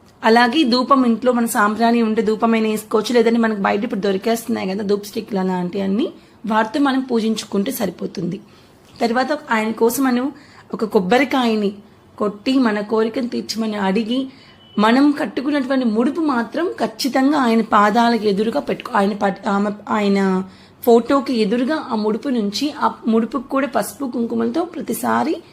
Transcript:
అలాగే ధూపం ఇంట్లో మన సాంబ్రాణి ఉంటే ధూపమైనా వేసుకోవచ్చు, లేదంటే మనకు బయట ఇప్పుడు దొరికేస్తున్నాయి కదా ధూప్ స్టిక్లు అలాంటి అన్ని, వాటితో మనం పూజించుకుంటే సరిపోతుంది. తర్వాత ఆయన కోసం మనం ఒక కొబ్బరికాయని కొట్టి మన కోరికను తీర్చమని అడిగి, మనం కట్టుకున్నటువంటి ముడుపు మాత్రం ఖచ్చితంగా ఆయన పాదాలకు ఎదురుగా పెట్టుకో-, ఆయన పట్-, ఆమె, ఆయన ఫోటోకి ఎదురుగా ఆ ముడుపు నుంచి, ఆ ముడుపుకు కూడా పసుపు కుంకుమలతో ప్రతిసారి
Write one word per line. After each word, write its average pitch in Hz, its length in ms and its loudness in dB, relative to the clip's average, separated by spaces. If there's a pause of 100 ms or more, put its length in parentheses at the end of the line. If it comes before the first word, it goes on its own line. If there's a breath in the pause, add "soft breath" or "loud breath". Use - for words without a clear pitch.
(260)
అలాగే 240 400 4
ధూపం 254 400 4
ఇంట్లో 233 280 2
మన 240 140 0
సాంబ్రాణి 233 560 2
ఉంటే 220 200 0
ధూపమైనా 220 460 2
వేసుకోవచ్చు, 214 460 -2
లేదంటే 233 240 4
మనకు 220 220 0
బయట 208 240 0
ఇప్పుడు 220 160 -4
దొరికేస్తున్నాయి 208 680 -2
కదా 196 140 -4
ధూప్ 202 240 -2
స్టిక్లు 202 320 -6
అలాంటి 185 420 -2
అన్ని, 196 280 -2 (380 loud breath)
వాటితో 226 340 0
మనం 262 200 2
పూజించుకుంటే 220 720 -2
సరిపోతుంది. 190 680 -6 (600 soft breath)
తర్వాత 254 380 0 (120)
ఆయన 220 200 0
కోసం 240 340 0
మనం 254 280 0 (420 loud breath)
ఒక 220 100 -4
కొబ్బరికాయని 220 880 2 (460 soft breath)
కొట్టి 208 340 -2
మన 226 280 2
కోరికను 233 480 -2
తీర్చమని 220 460 -6
అడిగి, 214 540 0 (500 loud breath)
మనం 254 340 6
కట్టుకున్నటువంటి 277 720 -2
ముడుపు 240 360 0
మాత్రం 277 480 -2 (120)
ఖచ్చితంగా 262 580 0
ఆయన 233 220 4
పాదాలకు 220 640 2
ఎదురుగా 214 360 0
పెట్టుకో-, - 360 -6
ఆయన 202 160 2
పట్-, 202 360 -4
ఆమె, 208 220 0 (180)
ఆయన 196 560 0 (380 loud breath)
ఫోటోకి 240 560 4
ఎదురుగా 247 520 0
ఆ 233 40 -4
ముడుపు 214 340 -2
నుంచి, 240 500 -2
ఆ 226 160 0 (120)
ముడుపుకు 226 420 0
కూడా 269 180 0
పసుపు 240 440 -4
కుంకుమలతో 233 540 -2
ప్రతిసారి 247 760 -4 (100)